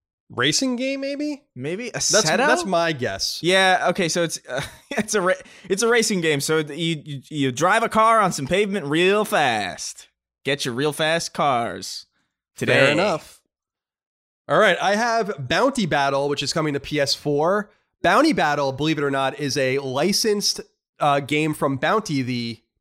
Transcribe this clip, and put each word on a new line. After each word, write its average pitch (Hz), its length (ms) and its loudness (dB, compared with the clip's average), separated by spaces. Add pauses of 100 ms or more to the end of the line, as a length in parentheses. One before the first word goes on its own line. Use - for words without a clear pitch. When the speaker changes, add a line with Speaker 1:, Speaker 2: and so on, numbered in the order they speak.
(300)
Speaker 1:
racing 151 460 0
game, 269 240 -4
maybe? 277 440 -6 (100)
Speaker 2:
Maybe 175 360 -8
Speaker 1:
That's, - 220 -4
Speaker 2:
Assetto? 175 240 2
Speaker 1:
that's - 280 2
my 170 280 0
guess. 113 500 -6
Speaker 2:
Yeah, 185 480 4
okay, 175 180 -2
so 175 160 0
it's, - 240 -6
uh, 127 120 -4 (160)
<laughs> - 140 -20
it's 208 240 -4
a 208 60 2
ra-, 185 140 2 (340)
it's 196 140 0
a 226 60 2
racing 226 320 2
game. 156 200 2
So 160 180 0
you, 156 460 -2
you, 143 260 -10
you 139 220 0
drive 185 300 2
a 226 60 -2
car 220 320 4
on 185 120 2
some 139 140 -6
pavement 196 400 0
real 185 380 2
fast. 117 840 -2 (360)
Get 139 200 -2
your 123 100 -4
real 143 180 0
fast 160 400 -2
cars 117 720 -2 (500)
today. 123 180 0
Speaker 1:
Fair 139 180 4
enough. 170 480 -2 (1080)
All 156 100 2
right, 190 220 4
I 185 160 2
have 214 520 -2
Bounty 208 380 0
Battle, 139 420 0
which 143 140 -4
is 139 100 -6
coming 156 220 -2
to 143 60 -4
P 147 200 -4
S 139 140 0
four. 165 560 0 (320)
Bounty 233 320 4
Battle, 143 380 0
believe 147 260 0
it 147 60 -2
or 139 60 2
not, 135 300 -2
is 143 160 -4
a 131 220 0
licensed, 190 840 0 (400)
uh, 143 200 2
game 151 340 0
from 139 220 -2
Bounty, 156 460 0
the 120 360 -6 (220)